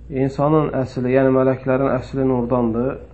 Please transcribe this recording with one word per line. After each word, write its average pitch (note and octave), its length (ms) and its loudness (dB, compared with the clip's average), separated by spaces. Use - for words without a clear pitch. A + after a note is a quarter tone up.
insanın C#3+ 640 0
əsli, B2+ 380 -2
yəni C3+ 180 4
mələklərin C3 600 2
əsli C3 340 -2
nurdandır, B2 680 0